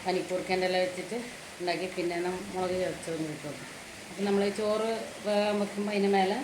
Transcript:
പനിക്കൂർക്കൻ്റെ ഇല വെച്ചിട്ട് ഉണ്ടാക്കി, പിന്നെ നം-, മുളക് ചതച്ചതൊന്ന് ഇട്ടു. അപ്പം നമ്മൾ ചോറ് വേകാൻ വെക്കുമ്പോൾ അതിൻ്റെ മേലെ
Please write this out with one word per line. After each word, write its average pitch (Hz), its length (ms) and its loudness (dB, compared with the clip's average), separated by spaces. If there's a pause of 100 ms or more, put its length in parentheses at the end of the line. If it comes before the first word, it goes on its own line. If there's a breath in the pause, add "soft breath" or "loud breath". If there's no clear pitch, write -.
പനിക്കൂർക്കൻ്റെ 185 680 0
ഇല 185 40 2 (100)
വെച്ചിട്ട് 180 340 -4 (400)
ഉണ്ടാക്കി, 175 360 0
പിന്നെ 175 300 0
നം-, 185 180 -2 (120)
മുളക് 185 280 0
ചതച്ചതൊന്ന് 160 540 -4
ഇട്ടു. 147 160 -8 (560)
അപ്പം 196 200 -4
നമ്മൾ 202 140 6 (160)
ചോറ് 214 320 2 (380)
വേകാൻ 208 340 4
വെക്കുമ്പോൾ 202 320 -2
അതിൻ്റെ 196 220 6
മേലെ 190 260 4